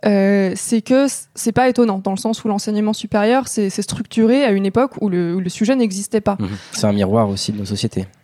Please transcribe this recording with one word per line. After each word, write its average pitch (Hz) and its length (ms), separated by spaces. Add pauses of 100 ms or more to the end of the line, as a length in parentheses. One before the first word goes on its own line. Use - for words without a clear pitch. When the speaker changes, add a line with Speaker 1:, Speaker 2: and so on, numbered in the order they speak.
Speaker 1:
euh, 196 500
c'est 220 280
que 269 240
c-, - 260
c'est - 180
pas 247 160
étonnant, 233 360
dans 196 80
le 190 60
sens 220 260
où 226 40
l'enseignement 214 460
supérieur, 220 540
c'est, 196 240
c'est - 100
structuré 226 600
à 240 80
une 196 160
époque 254 240 (100)
où 214 80
le, 175 260
où 190 40
le 180 100
sujet 226 260
n'existait 208 460
pas. 202 180
Speaker 2:
Mhm. 98 100 (240)
C'est - 120
un 104 80
miroir 104 340
aussi 98 240
de 107 60
nos 104 80
sociétés. 101 400 (180)